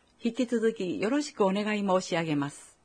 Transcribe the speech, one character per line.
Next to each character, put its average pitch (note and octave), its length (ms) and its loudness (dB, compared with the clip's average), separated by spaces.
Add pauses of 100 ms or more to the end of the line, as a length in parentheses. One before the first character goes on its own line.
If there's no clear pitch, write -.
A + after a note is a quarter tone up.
(220)
引 A3+ 120 -2
き B3 120 -2
続 A3+ 260 2
き F3 280 -4
よ G#3 100 0
ろ C#4+ 100 2
し D4 120 -6
く - 120 2
お F#3+ 80 4
願 G#3 260 0
い G3+ 80 -2
申 F#3 140 4
し F#3 160 -2
上 E3+ 80 2
げ D#3 120 0
ま C#3+ 140 -2
す。 - 340 -20